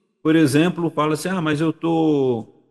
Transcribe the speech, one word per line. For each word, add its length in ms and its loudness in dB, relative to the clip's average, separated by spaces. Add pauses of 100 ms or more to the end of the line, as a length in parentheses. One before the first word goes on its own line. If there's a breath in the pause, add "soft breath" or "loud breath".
(240)
por 120 2
exemplo, 540 2
falam 240 -2
assim, 160 -4
"Ah, 120 -4
mas 180 -2
eu 140 -2
tô, 720 0 (240)